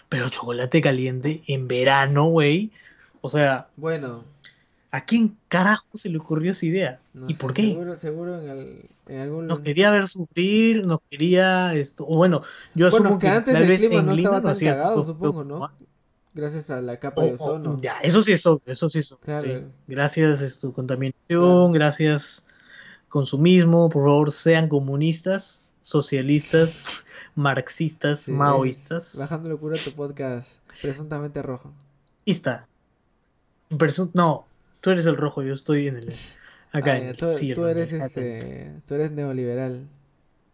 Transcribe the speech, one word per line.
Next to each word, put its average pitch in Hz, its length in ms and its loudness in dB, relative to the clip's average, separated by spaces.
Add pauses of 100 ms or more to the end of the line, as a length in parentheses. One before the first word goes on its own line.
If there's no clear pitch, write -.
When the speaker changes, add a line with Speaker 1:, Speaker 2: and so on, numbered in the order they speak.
Speaker 1:
pero 127 200 -2
chocolate 123 520 -2
caliente 131 680 -2
en 131 200 -4
verano, 139 640 2
güey. 165 420 2 (500)
O 135 80 -10
sea, 139 460 0
Speaker 2:
Bueno. 139 480 -8 (680)
Speaker 1:
¿a 135 140 -6
quién 226 320 0 (120)
carajo 202 480 0
se - 120 -12
le 160 80 -4
ocurrió 160 360 -2
esa 185 120 -6
idea? 165 340 -2 (140)
Speaker 2:
No 131 160 -10
Speaker 1:
¿Y 160 40 -4
Speaker 2:
sé, - 60 -10
Speaker 1:
por 131 140 -4
qué? 202 100 0
Speaker 2:
seguro, 175 340 -2
seguro 165 440 -8
en 147 80 -12
el, 131 400 -16 (180)
en 135 120 -12
algún 151 280 -8
Speaker 1:
Nos 160 120 -4
Speaker 2:
lu-, 147 60 -16
Speaker 1:
quería 175 260 4
ver 202 160 2
sufrir, 202 800 0
nos 160 120 0 (100)
quería 180 680 2
esto, 143 320 -6
o 160 80 0
bueno, 165 280 4 (300)
yo 175 160 4
Speaker 2:
Bueno, 202 200 6
Speaker 1:
asumo - 0 -
Speaker 2:
es 196 120 2
que 185 60 2
Speaker 1:
que 185 60 4
Speaker 2:
antes 233 200 2
Speaker 1:
tal - 100 6
Speaker 2:
el 180 60 6
Speaker 1:
vez 185 120 6
Speaker 2:
clima 220 180 4
Speaker 1:
en 160 60 4
Speaker 2:
no 151 80 2
Speaker 1:
Lima 160 80 2
Speaker 2:
estaba 202 160 2
Speaker 1:
no 240 60 -2
Speaker 2:
tan 170 100 2
Speaker 1:
hacía 156 220 2
Speaker 2:
cagado, 175 200 0
Speaker 1:
tanto 151 140 0
Speaker 2:
supongo, 156 320 -4
Speaker 1:
frío - 20 -10
Speaker 2:
¿no? 143 120 -10
Speaker 1:
como 143 140 -10 (640)
Speaker 2:
Gracias 151 360 -8
a 127 120 -6
la 123 180 -8
capa 139 220 -6
Speaker 1:
O, - 40 4
Speaker 2:
de 127 60 0
Speaker 1:
o, - 40 -6
Speaker 2:
ozono. 151 460 -6
Speaker 1:
ya, 123 180 -6
eso 175 240 4
sí 202 80 2
es 170 140 2
obvio, 160 160 4 (100)
eso 160 160 -4
sí 156 120 -4
es 143 120 -6
obvio, 131 140 -20
Speaker 2:
Claro. 151 200 -6
Speaker 1:
sí. 131 200 -6 (220)
Gracias, 147 540 0
esto, 131 300 -8
contaminación, 131 720 -4
Speaker 2:
Claro. 180 300 6
Speaker 1:
gracias, 151 720 0 (640)
consumismo, 170 800 4
por 147 140 2
favor, 147 280 4
sean 160 380 2
comunistas, 151 960 -2 (160)
socialistas, 147 1200 0 (160)
<laughs> - 160 -20
marxistas, 147 840 -2
Speaker 2:
Sí, - 100 -10
Speaker 1:
maoístas. 143 840 0
Speaker 2:
es 143 40 -10
Bajando 160 300 -8
Locura, 151 340 -6
tu 139 80 -10
podcast 139 560 -8 (340)
presuntamente 147 600 -8
rojo. 131 320 -12 (520)
Speaker 1:
Ista. 127 420 -4 (1040)
Presun-, 160 440 0
no, 170 320 0 (340)
tú 185 120 0
eres 170 160 0
el 151 100 2
rojo, 143 260 -4
yo 135 100 -6
estoy 143 340 -2
en 131 100 -6
el, 117 120 -12 (640)
acá 143 220 0
Speaker 2:
Ah, 131 40 0
Speaker 1:
en 135 60 -6
Speaker 2:
ya, 127 60 -10
Speaker 1:
el 123 80 -12
Speaker 2:
tú, 165 80 -6
Speaker 1:
cielo, 143 380 -2
Speaker 2:
tú 170 40 0
Speaker 1:
en 165 40 0
el 165 120 -2
Speaker 2:
eres, 160 60 -6
Speaker 1:
jardín. 139 340 -8
Speaker 2:
este, 127 640 -12
tú - 100 -10
eres 151 160 -2
neoliberal. 131 760 -6 (680)